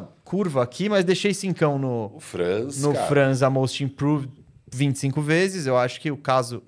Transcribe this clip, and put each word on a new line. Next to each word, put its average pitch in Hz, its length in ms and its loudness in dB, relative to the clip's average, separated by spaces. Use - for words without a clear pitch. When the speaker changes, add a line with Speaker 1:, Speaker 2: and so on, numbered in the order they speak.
Speaker 1:
curva 175 400 0
aqui, 180 240 -4
mas 202 160 2
deixei 185 300 2
cincão 165 460 0
no, 120 360 -4
Speaker 2:
O - 40 -20
Franz, 107 640 -2
Speaker 1:
no 143 120 2
Speaker 2:
cara. - 140 0
Speaker 1:
Franz, 135 360 4
a 131 60 4
Most 135 340 0
Improved, 139 480 -2
vinte 135 260 0
e - 20 -8
cinco 139 200 -2
vezes. 165 460 0
Eu 131 120 2
acho 123 220 0
que 156 120 -4
o 135 60 -6
caso 127 500 -2